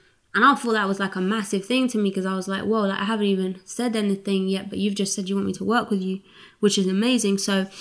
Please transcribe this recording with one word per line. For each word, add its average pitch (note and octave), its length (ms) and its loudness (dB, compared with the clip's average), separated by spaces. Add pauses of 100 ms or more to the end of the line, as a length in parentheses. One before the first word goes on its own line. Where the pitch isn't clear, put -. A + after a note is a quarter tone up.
(340)
And G#3 100 4
I C4+ 120 8
thought A#3+ 160 -2
that G#3 160 2
was, G3 100 0
like, F#3+ 160 -2
a F#3+ 60 -2
massive G3 440 -2
thing B3+ 260 2
to A3 80 -2
me G3+ 120 2
'cause F#3+ 160 -2
I F#3+ 80 -2
was F#3 140 -4
like, G3 160 -4
"Whoa, G#3+ 240 2
like, G3 120 -2
I G3+ 40 -2
haven't G#3 220 0
even F#3 380 0
said A#3+ 300 -4
anything G3 540 0
yet, F#3+ 200 -2
but G3 120 -6
you've G3+ 160 0
just G3 180 -2
said F#3 140 -6
you G3 80 0
want G3 100 -2
me F#3+ 60 -2
to F#3+ 120 -6
work A3+ 240 0
with G3 140 0
you," F#3+ 160 -4 (400)
which G3+ 200 2
is F#3 100 2
amazing. G#3 500 2
So G3 300 0 (120)